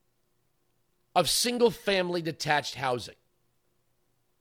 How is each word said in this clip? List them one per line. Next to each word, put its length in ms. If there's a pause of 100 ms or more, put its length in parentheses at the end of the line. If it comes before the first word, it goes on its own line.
(1160)
of 140
single-family 920
detached 540
housing. 400 (1300)